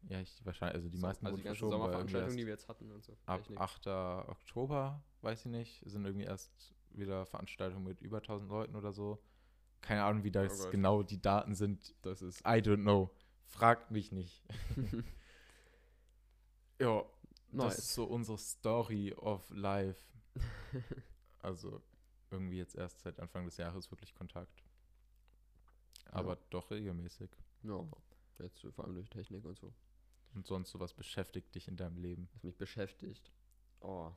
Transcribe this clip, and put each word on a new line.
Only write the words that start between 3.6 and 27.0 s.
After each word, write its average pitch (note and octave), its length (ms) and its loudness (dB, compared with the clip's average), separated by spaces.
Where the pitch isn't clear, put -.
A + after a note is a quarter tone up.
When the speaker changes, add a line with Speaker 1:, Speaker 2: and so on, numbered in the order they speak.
Speaker 1:
Oktober, C#3 720 -2
weiß A2 180 -2
ich A#2+ 120 -6
nicht, A#2 380 -6
sind G2+ 160 -2
irgendwie G2 200 0
erst - 500 -8
wieder F#2+ 340 -2
Veranstaltungen F#2+ 600 -4
mit F#2 160 -6
über G#2 200 -4
tausend G2+ 300 -4
Leuten G#2+ 240 -2
oder G#2 180 -4
so. G#2 240 -2
Keine G#2 220 2
Ahnung, G#2 200 6
wie G2+ 80 2
das G2 280 4
Speaker 2:
Oh G2 40 0
Gott. F#2 80 -2
Speaker 1:
genau G2 320 8
die F#2 180 -4
Daten G2+ 340 6
sind. G2+ 460 0
Speaker 2:
Das F#2 200 -4
ist F2+ 200 -8
Speaker 1:
I A2+ 200 8
don't G#2 200 8
know. G2 280 10
Fragt A#2 440 6
mich G#2+ 220 -2
nicht. F#2 320 -6
Speaker 2:
<laughs> A#2+ 280 0
Speaker 1:
Ja, A#2 240 6
das B2 140 2
Speaker 2:
Nice. F#2+ 140 2
Speaker 1:
ist - 140 -2
so A#2+ 120 0
unsere A2 320 -2
Story A2 760 0
of G2+ 380 -2
life. G2 520 0
Speaker 2:
<laughs> A#2+ 680 -4
Speaker 1:
Also F#2+ 420 -6
irgendwie F#2 280 -4
jetzt F2+ 180 -6
erst F2+ 260 -8
seit - 200 -8
Anfang F2+ 240 -6
des E2+ 100 -8
Jahres F2 340 -6
wirklich - 260 -14
Kontakt. - 480 -10
Aber F2+ 220 -2
Speaker 2:
Ja. F2 60 -10
Speaker 1:
doch - 220 -6
regelmäßig. F#2+ 580 -6